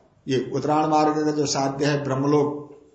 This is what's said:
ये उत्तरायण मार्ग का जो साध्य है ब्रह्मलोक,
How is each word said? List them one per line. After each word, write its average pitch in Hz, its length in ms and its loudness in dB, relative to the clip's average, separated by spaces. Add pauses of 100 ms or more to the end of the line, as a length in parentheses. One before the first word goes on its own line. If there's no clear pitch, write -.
(280)
ये 127 260 -2
उत्तरायण 147 320 0
मार्ग 151 380 2
का 151 60 2
जो 147 160 0
साध्य 139 380 -2
है 143 200 0
ब्रह्मलोक, 143 720 0 (180)